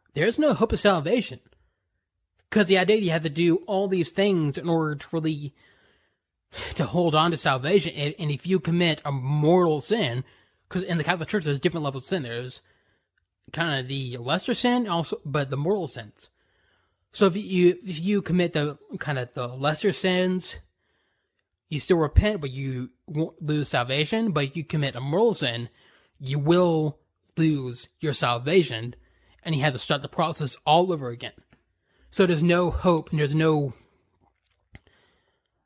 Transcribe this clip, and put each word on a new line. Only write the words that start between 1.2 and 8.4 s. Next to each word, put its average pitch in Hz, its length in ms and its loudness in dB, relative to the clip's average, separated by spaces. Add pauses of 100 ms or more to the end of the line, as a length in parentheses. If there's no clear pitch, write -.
'Cause 208 160 4
the 190 120 6
idea 180 180 4
you 196 140 2
have 160 120 0
to 160 80 -2
do 165 260 4 (100)
all 196 200 0
these 185 240 0
things 175 480 2
in 165 100 -6
order 160 280 0
to - 160 -14
really, 156 420 -4 (1200)
to 147 100 -2
hold 170 280 0
on 160 160 4
to 160 60 -2
salvation. 151 580 0
And, 143 240 -4
and 151 120 -2
if 143 160 -6